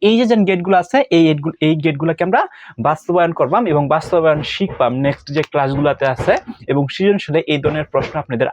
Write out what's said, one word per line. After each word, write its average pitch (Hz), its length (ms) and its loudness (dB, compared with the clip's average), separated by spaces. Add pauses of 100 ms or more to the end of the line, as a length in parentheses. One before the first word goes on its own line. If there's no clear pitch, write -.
এই 220 180 4
যে 247 80 2
যেন 220 180 4
গেটগুলো 185 320 0
আছে, 180 220 0 (120)
এই 170 140 4
গেটগুলো, 156 360 0
এই 156 160 2
গেটগুলোকে 156 480 -2
আমরা 247 220 0 (340)
বাস্তবায়ন 165 520 0
করবাম 175 340 0
এবং 147 220 0
বাস্তবায়ন 156 540 0
শিখবাম 127 580 -2
নেক্সট 139 320 -2
যে 151 100 -2
ক্লাসগুলোতে 139 640 -2
আছে, 135 280 0 (320)
এবং 139 220 0
সৃজনশীলে 190 580 0
এই 151 120 -2
ধরনের 147 260 -2
প্রশ্ন - 340 -4
আপনাদের 131 340 -4